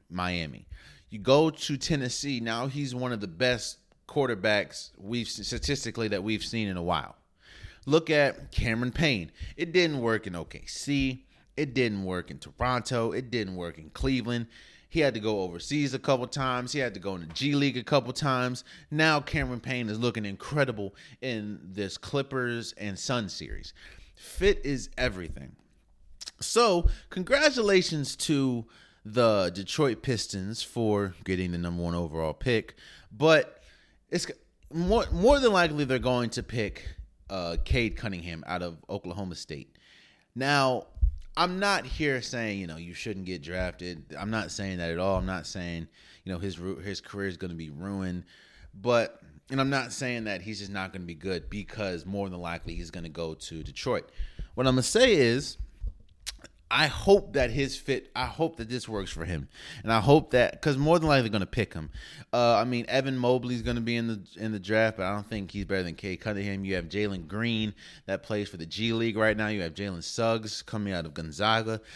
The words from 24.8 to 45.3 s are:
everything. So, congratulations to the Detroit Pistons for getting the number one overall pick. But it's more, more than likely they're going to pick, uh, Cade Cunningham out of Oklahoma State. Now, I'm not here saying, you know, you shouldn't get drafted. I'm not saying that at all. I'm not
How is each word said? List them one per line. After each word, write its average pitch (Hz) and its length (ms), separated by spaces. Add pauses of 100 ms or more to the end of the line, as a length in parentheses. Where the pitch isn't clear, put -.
everything. 90 600 (840)
So, 208 480 (220)
congratulations 202 1080
to 131 500 (380)
the 107 480
Detroit 110 500
Pistons 104 600
for 104 520 (100)
getting 92 260
the 87 80
number 87 240
one 85 120
overall 80 380
pick. - 440 (340)
But 147 500 (480)
it's - 180 (460)
more, 180 380
more 233 300
than 240 120
likely 156 320
they're 131 140
going 120 320
to 120 120
pick, 107 440 (420)
uh, 87 360
Cade 117 320
Cunningham 87 500
out 87 160
of 85 160 (100)
Oklahoma 90 460
State. - 420 (580)
Now, 131 520 (520)
I'm 180 200
not 196 260
here 131 380
saying, 107 380
you 92 60
know, 80 100
you 85 180
shouldn't 95 320
get 87 160
drafted. 87 760
I'm 101 120
not 107 200
saying 95 280
that 85 120
at 82 80
all. 95 200
I'm 92 80
not 92 200